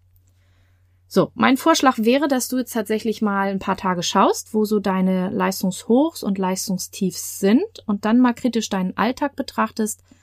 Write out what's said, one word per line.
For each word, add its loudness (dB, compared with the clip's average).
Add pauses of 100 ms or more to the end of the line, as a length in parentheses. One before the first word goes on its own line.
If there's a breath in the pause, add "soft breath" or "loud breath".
(1160)
So, 4
mein 2
Vorschlag 2
wäre, 2
dass -2
du -4
jetzt -4
tatsächlich -4
mal 0
ein -4
paar -4
Tage -2
schaust, 0
wo 2
so 0
deine 0
Leistungshochs 0
und -2
Leistungstiefs -4
sind 2
und -4
dann 2
mal 4
kritisch -2
deinen -4
Alltag -2
betrachtest, -4 (200 soft breath)